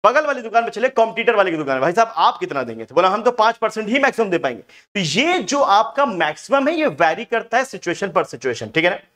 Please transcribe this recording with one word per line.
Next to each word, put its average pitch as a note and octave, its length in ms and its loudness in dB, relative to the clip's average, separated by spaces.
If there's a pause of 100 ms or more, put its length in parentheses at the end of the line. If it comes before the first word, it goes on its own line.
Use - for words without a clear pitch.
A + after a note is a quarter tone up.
बगल C#4 200 2
वाली C4+ 160 -4
दुकान A3+ 220 0
पे A3+ 60 -4
चले, A#3 200 -2
कॉम्पिटिटर A3+ 460 0
वाले F#3+ 160 2
की E3 60 -4
दुकान C#3 180 -2
है, C3 60 0
"भाई E3+ 120 0
साहब A3 220 2
आप G3 240 2
कितना D3+ 240 -4
देंगे?" A2+ 220 -10
तो B2+ 100 -8
बोला, F#3 140 4
"हम G#3 140 -2
तो B3 80 4
पांच A3 260 2
परसेंट G#3+ 320 -4
ही C4 100 0
मैक्सिमम A3+ 300 0
दे E3+ 80 0
पाएंगे।" B2 240 -2
तो - 380 -12
ये A#3 400 0
जो C#4 220 -2
आपका A3 440 2
मैक्सिमम G3 640 -2
है, E4 80 0
ये D#4 120 0
वेरी E3+ 380 0
करता A3+ 320 -2
है B3+ 80 2
सिचुएशन F#3 440 -6
पर F#3 140 0
सिचुएशन, B2 440 -6
ठीक D#3+ 160 0
है F3 60 4
ना G3 100 -4 (160)